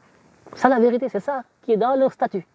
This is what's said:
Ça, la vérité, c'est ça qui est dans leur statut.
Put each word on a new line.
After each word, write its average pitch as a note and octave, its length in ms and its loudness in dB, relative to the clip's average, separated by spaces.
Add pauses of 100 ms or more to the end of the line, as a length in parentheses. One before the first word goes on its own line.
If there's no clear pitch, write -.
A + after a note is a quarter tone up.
(560)
Ça, - 140 0
la C4 100 2
vérité, A#3+ 300 2
c'est G#3 100 -6
ça C4+ 240 -6 (180)
qui A#3+ 120 0
est G#3+ 40 2
dans A#3 180 2
leur C4 160 2
statut. G#3 440 -6